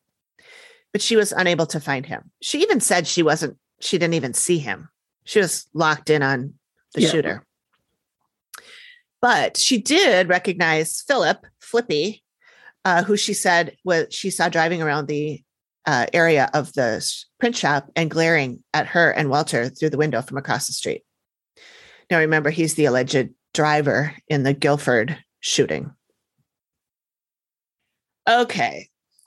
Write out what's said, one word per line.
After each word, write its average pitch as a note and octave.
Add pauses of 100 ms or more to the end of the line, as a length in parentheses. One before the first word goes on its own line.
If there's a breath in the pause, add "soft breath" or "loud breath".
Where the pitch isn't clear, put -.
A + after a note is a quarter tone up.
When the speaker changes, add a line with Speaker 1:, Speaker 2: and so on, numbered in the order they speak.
(920 loud breath)
Speaker 1:
but G3+
she A3+
was G#3
unable F3
to D#3
find C3+
him. - (100)
She D4+
even G4+
said F3+
she -
wasn't, D#3 (220)
she -
didn't E3
even C#3
see F3
him. B2+ (360)
She -
was F3+
locked D#3
in D3+
on C3+ (400)
the C#3+
Speaker 2:
Yeah. D#3+
Speaker 1:
shooter. A2+ (1700 loud breath)
But G3
she B3
did A3
recognize E3
Philip, F#3+ (160)
Flippy, G#3 (640 soft breath)
uh, F3
who G#3
she G3+
said E3+
was, E3+
she -
saw E3+
driving E3
around D3
the, D3+ (440)
uh, C3+
area D#3+
of D3
the A#2
s-, - (120)
print A#3+
shop C#3+
and E3
glaring D#3 (100)
at D3+
her E3+
and D3
Walter C3
through D#3
the C3+
window C#3+
from C3+
across -
the -
street. - (1080 loud breath)
Now, F3
remember, D#3
he's D#3+
the D3
alleged B2+ (240)
driver D3+ (140)
in C#3+
the C#3
Guilford C#3 (220)
shooting. - (2250)
Okay, A3+ (380)